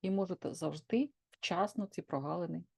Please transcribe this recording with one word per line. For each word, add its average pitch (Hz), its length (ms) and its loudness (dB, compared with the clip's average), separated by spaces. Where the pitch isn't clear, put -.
і 190 100 2
можете 185 420 0
завжди 160 560 0
вчасно 196 540 0
ці - 160 -8
прогалини 165 600 -2